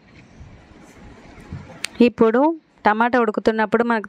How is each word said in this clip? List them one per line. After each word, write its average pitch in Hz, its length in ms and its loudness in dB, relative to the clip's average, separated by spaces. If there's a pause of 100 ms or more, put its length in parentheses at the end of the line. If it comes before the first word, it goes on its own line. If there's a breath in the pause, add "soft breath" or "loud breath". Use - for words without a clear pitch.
(2000)
ఇప్పుడు 226 320 2 (440)
టమాటా 226 380 2
ఉడుకుతున్నప్పుడు 220 680 -2
మనకు 214 200 -4